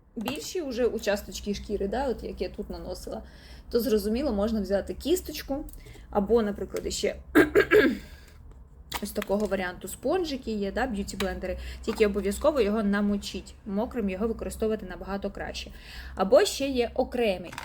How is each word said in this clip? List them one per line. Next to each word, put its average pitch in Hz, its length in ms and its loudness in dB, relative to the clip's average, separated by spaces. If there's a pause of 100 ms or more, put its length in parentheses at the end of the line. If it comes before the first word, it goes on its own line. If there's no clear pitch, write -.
(160)
більші 285 460 -4
уже 247 240 -2
участочки 202 680 -2
шкіри, 196 340 -4
да, 262 200 0
от 226 160 -2
як 196 180 -6
я 180 80 -4
тут - 200 -10
наносила, 180 520 -10 (500)
то, 240 80 4
зрозуміло, 220 540 2
можна 214 280 2
взяти 190 320 0
кісточку, 302 720 -2 (440)
або, 214 320 4
наприклад, 202 520 -4
ще - 220 0 (180)
<clears throat> - 20 8 (1700)
ось 202 80 -6
такого 208 340 0
варіанту 190 420 -2
спонжики 277 640 -2
є, 202 200 0
да, 220 160 0
б'юті-блендери, 190 680 -2 (240)
тільки 220 240 2
обов'язково 208 560 2
його 208 220 2
намочіть, 202 680 0 (120)
мокрим 214 440 -2
його 190 180 0
використовувати 220 600 -2
набагато 190 420 -6
краще. - 400 -8 (440)
Або 240 300 8
ще 277 220 -2
є 240 260 2
окремі 208 580 0 (140)